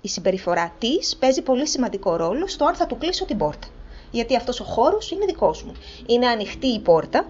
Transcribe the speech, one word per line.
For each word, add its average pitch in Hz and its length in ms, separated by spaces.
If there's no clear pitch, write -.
η 208 60
συμπεριφορά 175 720
της 269 400
παίζει 262 220
πολύ 262 260
σημαντικό 202 480
ρόλο 196 320
στο 294 180
αν 349 100
θα 339 100
του 269 120
κλείσω 359 280
την 262 120
πόρτα. 151 300
Γιατί 233 240
αυτός 247 240
ο 208 40
χώρος 320 480
είναι 392 140
δικός 208 380
μου. - 80
Είναι 240 220
ανοιχτή 226 400
η 226 120
πόρτα 175 500